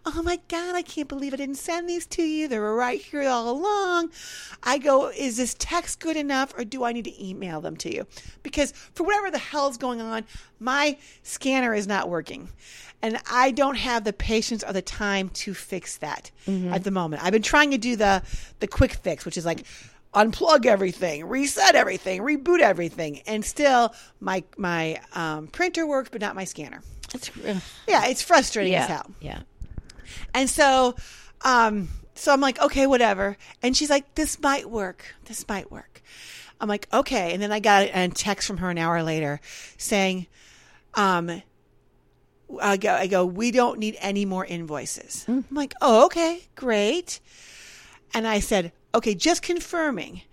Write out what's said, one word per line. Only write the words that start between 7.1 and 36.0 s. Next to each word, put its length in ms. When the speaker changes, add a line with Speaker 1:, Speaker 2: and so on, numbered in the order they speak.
Speaker 1:
email 360
them 160
to 160
you?" 120
Because 300
for 80
whatever 280
the 60
hell's 400
going 240
on, 240
my 380
scanner 500
is 140
not 220
working. 400
And 160
I 200
don't 260
have 260
the 80
patience 500
or 120
the 80
time 480
to 240
fix 460
that 320
Speaker 2:
Mm-hmm. 280
Speaker 1:
at 100
the 80
moment. 320
I've 80
been 100
trying 300
to 60
do 180
the, 260
the 80
quick 280
fix, 280
which 140
is, 80
like, 180
unplug 520
everything, 600
reset 500
everything, 460
reboot 380
everything. 680
And 180
still, 480
my, 240
my, 420
um, 340
printer 400
works, 240
but 80
not 160
my 80
scanner. 380
Speaker 2:
That's, 160
ugh. 140
Speaker 1:
Yeah, 200
it's 140
frustrating 540
as 140
Speaker 2:
Yeah, 60
Speaker 1:
hell. 160
Speaker 2:
yeah. 180
Speaker 1:
And 160
so, 460
um, 440
so 180
I'm 80
like, 180
"Okay, 280
whatever." 500
And 160
she's 140
like, 240
"This 260
might 280
work. 360
This 220
might 240
work." 300